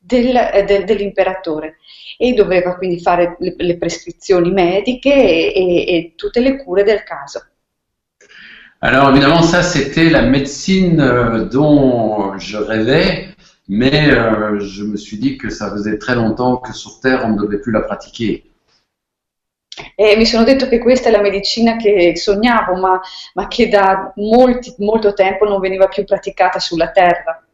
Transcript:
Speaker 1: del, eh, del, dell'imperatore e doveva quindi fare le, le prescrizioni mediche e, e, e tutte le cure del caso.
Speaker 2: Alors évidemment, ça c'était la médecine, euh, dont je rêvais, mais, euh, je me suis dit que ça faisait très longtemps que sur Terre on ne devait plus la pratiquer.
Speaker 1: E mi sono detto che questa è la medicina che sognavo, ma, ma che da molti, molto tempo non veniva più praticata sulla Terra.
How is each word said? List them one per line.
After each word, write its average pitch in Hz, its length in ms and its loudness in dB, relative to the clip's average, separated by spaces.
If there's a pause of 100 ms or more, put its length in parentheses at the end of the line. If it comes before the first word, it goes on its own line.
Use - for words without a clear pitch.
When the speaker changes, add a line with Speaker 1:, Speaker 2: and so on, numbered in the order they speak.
Speaker 1:
del, 247 340 0
eh, 208 280 2
del, 196 200 0
dell'imperatore 185 920 -4 (400)
e 247 160 0
doveva 180 420 2
quindi 180 240 -4
fare 175 400 0
le, 180 180 -6
le 170 200 -2
prescrizioni 170 720 -2
mediche 196 640 0
e, 180 400 2
e, 175 420 0
e 165 200 -4
tutte 208 240 -4
le 269 180 0
cure 196 260 -2
del 202 200 2
caso. 143 380 -14 (1400)
Speaker 2:
Alors 135 320 2
évidemment, 143 320 4
ça 170 180 4
c'était 165 480 0
la 135 140 4
médecine, 160 760 0
euh, 117 460 0
dont 117 960 0
je 98 180 -12
rêvais, 110 760 -2 (320)
mais, 135 420 2
euh, 107 500 0
je 98 240 -10
me 104 140 -6
suis - 220 -12
dit 135 180 -4
que 113 140 -10
ça 104 180 -8
faisait 104 300 -6
très 123 160 -4
longtemps 120 420 0
que - 160 -12
sur - 260 -18
Terre 131 240 0
on 110 120 0
ne 101 60 -4
devait 104 180 -4
plus - 120 -6
la 107 100 0
pratiquer. - 640 -8 (1500)
Speaker 1:
E 214 220 4
mi 226 80 4
sono 226 180 2
detto 269 240 4
che 240 120 0
questa 247 300 2
è - 20 4
la 208 100 4
medicina 202 560 0
che 202 380 2
sognavo, 202 600 0
ma, 185 240 0 (360)
ma 190 120 -6
che 214 220 0
da 190 460 2
molti, 240 640 2
molto 214 340 0
tempo 196 320 2
non 202 140 -2
veniva 190 280 0
più 202 160 -4
praticata 190 560 -2
sulla 165 300 -2
Terra. 175 520 0 (120)